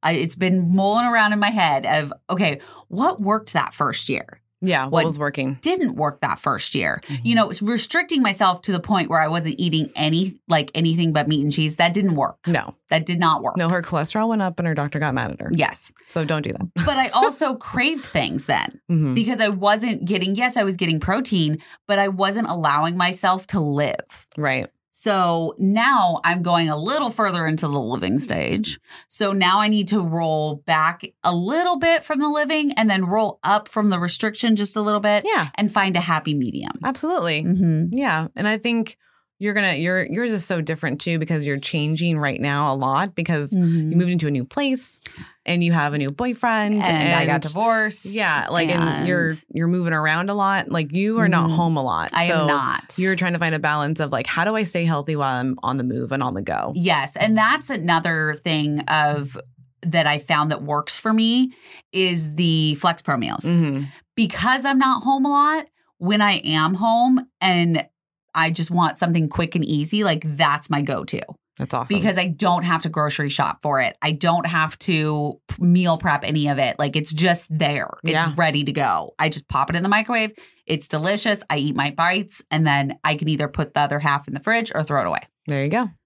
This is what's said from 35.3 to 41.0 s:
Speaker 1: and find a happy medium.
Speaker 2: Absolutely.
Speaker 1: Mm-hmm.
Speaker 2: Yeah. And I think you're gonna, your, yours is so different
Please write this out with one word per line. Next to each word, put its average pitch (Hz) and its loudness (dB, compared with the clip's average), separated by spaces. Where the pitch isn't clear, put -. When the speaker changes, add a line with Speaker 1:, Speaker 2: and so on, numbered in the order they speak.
Speaker 1:
and 202 0
find 190 0
a 170 2
happy 160 -2
medium. 127 -4
Speaker 2:
Absolutely. 247 -2
Speaker 1:
Mm-hmm. 170 2
Speaker 2:
Yeah. 165 0
And 196 -2
I 214 0
think 226 -2
you're 208 -2
gonna, 196 2
your, 180 0
yours 226 -2
is 190 0
so 180 -2
different 151 -4